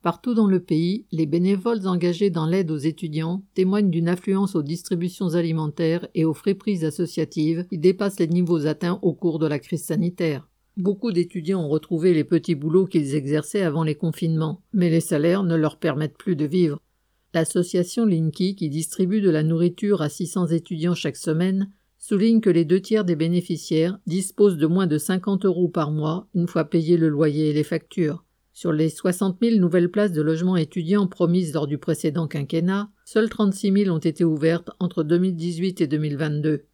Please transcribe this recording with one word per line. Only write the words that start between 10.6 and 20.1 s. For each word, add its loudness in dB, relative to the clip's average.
Beaucoup -2
d'étudiants -2
ont -4
retrouvé 2
les 2
petits 0
boulots 2
qu'ils 0
exerçaient -2
avant 0
les 0
confinements, -2
mais 2
les 4
salaires 0
ne 0
leur 0
permettent -2
plus -2
de -2
vivre. 0
L'association 0
Linky, 0
qui -4
distribue -2
de 4
la 2
nourriture 0
à -2
six -6